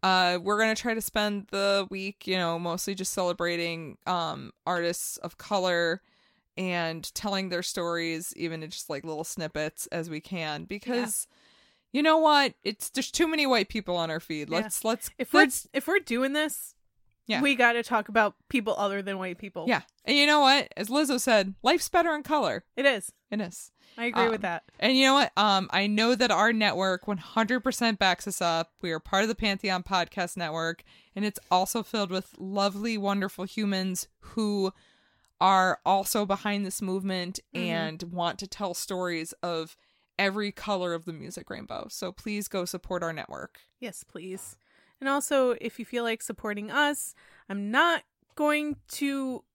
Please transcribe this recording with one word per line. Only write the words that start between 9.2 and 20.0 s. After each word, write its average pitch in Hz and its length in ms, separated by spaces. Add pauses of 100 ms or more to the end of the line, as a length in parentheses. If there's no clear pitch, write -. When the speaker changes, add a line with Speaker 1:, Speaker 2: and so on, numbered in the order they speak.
Speaker 1:
snippets 156 600
as 170 220
we 156 120
can, 160 420
because 233 680
Speaker 2:
Yeah. - 60 (600)
Speaker 1:
you 294 60
know 320 140
what? 294 360 (100)
It's, - 280
there's - 200
too 339 160
many 311 180
white 233 220
people 185 300
on 165 120
our 160 120
feed. 151 280
Speaker 2:
Yeah. 165 100
Speaker 1:
Let's, 220 260
let's, 226 320
Speaker 2:
If - 160
we're, - 80
Speaker 1:
let's - 320
Speaker 2:
if 269 120
we're 381 140
doing 262 320
this, 302 440 (520)
Speaker 1:
Yeah. 226 140
Speaker 2:
we 277 140
gotta 233 280
talk 220 240
about 214 280 (120)
people 220 300
other 202 240
than 196 160
white 185 200
people. 185 300
Speaker 1:
Yeah. 220 140 (240)